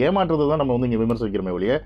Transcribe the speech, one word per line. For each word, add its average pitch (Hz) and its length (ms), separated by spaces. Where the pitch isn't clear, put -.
ஏமாற்றுறது 160 480
தான் 151 140
நம்ம 127 140
வந்து 123 120
இங்க 113 120
விமர்சிக்கிறோமே 107 520
ஒழிய, 95 200